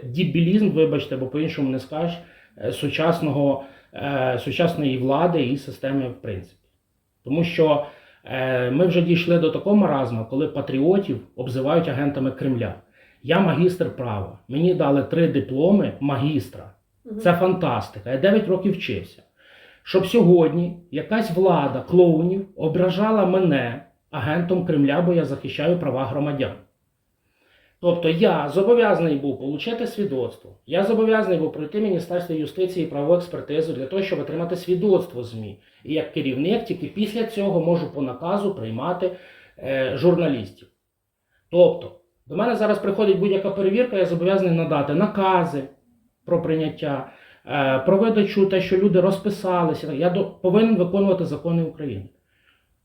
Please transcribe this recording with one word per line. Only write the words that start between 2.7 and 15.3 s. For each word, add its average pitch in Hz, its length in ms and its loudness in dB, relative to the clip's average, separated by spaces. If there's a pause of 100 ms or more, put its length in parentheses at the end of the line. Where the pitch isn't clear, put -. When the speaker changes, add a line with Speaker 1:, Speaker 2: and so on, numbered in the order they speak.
Speaker 1:
сучасного, 147 920 0 (300)
е, 127 500 -2
сучасної 147 540 0
влади 151 480 2
і 135 100 -2
системи 135 520 -6
в 120 140 -10
принципі. 95 380 -10 (640)
Тому 156 200 0
що, 156 420 2 (380)
е, 131 460 -2
ми 156 160 2
вже 175 160 2
дійшли 170 360 2
до 160 120 2
такого - 260 0
маразму, 131 540 0
коли 143 180 -2
патріотів 143 720 0 (160)
обзивають 131 520 0
агентами 139 420 -2
Кремля. 120 440 -4 (480)
Я 170 180 2
магістр 165 560 2
права. 107 420 -6 (100)
Мені 165 260 2
дали 143 280 2
три 160 260 2
дипломи 139 720 2